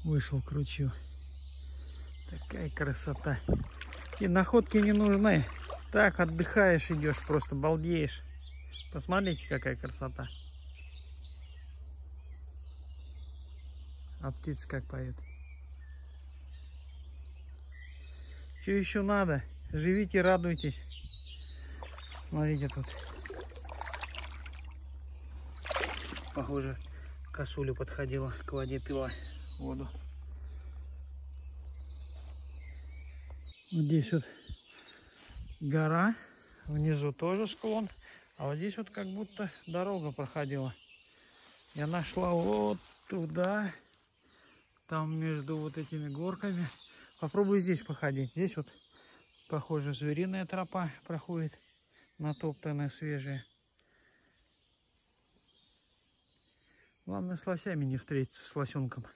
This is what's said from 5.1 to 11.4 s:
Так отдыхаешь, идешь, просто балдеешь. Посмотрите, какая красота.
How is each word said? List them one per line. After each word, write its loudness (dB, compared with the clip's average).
Так 8
отдыхаешь, 8
идешь, 4
просто 4
балдеешь. 4
Посмотрите, 2
какая 0
красота. -6